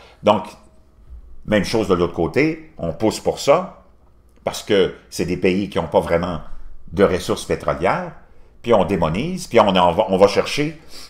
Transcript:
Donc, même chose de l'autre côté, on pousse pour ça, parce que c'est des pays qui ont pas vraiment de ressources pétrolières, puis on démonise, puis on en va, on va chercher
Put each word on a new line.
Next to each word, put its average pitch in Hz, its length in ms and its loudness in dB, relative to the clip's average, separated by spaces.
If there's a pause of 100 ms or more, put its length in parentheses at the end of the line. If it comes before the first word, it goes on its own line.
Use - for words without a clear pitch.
(240)
Donc, 104 240 4 (960)
même 104 180 2
chose 110 240 -2
de 95 60 2
l'autre 87 220 0
côté, 123 640 -2
on 85 120 -4
pousse 107 280 -2
pour - 200 -4
ça, 175 440 0 (600)
parce - 200 -6
que 95 320 2 (160)
c'est 92 140 -4
des 87 120 -4
pays 95 320 0
qui 98 80 -8
ont 82 100 -2
pas 98 120 2
vraiment 85 420 0 (500)
de 90 120 2
ressources 90 420 0
pétrolières, 92 680 -2 (500)
puis 117 100 2
on 98 100 6
démonise, 90 600 -2
puis 113 140 4
on 107 80 6
en 90 240 4
va, 90 180 0
on 95 80 2
va 98 100 8
chercher 143 540 -2 (280)